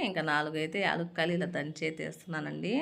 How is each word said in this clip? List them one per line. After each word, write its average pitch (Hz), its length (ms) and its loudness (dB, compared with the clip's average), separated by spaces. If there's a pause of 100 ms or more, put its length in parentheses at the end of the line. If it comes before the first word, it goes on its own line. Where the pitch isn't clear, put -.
ఇంకా 185 180 0
నాలుగైతే 156 580 2
యాలుక్కాయలు 170 540 2
ఇలా 170 160 2
దంచి 151 360 -4
అయితే 156 180 -2
వేస్తున్నానండి. 156 800 -4